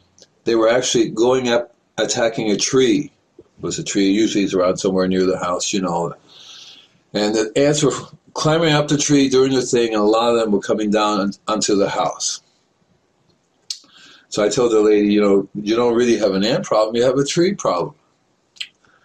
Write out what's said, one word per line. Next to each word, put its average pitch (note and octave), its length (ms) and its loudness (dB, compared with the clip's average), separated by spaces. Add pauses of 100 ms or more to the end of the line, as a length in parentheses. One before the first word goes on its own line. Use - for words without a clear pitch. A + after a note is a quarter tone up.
(440)
They A#2 120 0
were A2+ 140 2
actually A#2 400 0
going B2 400 0
up, A#2+ 240 -2 (260)
attacking A2+ 500 -2
a G2+ 80 0
tree. - 540 0 (260)
It - 80 -20 (160)
was E2+ 160 -8
a E2 60 -8
tree, G2 260 0
usually G#2 340 0
it's F#2+ 120 -4
around F2+ 220 0
somewhere F#2+ 300 0
near F#2 180 0
the F2+ 120 0
house, F2 340 -6
you G2+ 100 -2
know. E2+ 340 -4 (1000)
And G#2 220 -2
the G#2+ 200 -2
ants D3 280 2
were C3+ 100 2 (400)
climbing D#3 400 0
up D3 140 0
the D3+ 100 0
tree, C#3 320 2
doing C3 220 2
their B2+ 100 0
thing, A#2 320 0
and G#2+ 80 0
a G#2 40 2
lot A2+ 280 2
of A#2 60 2
them A2 120 -2
were G2 100 0
coming G#2+ 280 -2
down G#2 300 0
on, G2+ 120 -2 (160)
onto G#2+ 280 -2
the G2 140 2
house. - 520 -6 (1900)
So G#2 140 -2
I G#2+ 40 4
told A#2 240 0
the G#2+ 100 4
lady, G#2 320 4
"You G#2 80 4
know, G2 320 2
you G#2 220 -4
don't A#2+ 200 2
really A#2 220 2
have G2+ 160 0
an F#2+ 100 0
ant C3+ 200 -2
problem, A2 320 0
you A#2 80 2
have C3 140 2
a C#3 80 0
tree F3+ 280 0
problem." F2 420 -4 (1080)